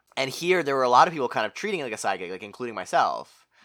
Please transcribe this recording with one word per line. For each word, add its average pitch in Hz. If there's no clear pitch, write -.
And 135
here, 170
there 139
were 131
a 123
lot 143
of 170
people 131
kind 113
of 104
treating 202
it -
like 117
a 107
side 98
gig, 90
like, 95
including 110
myself. 92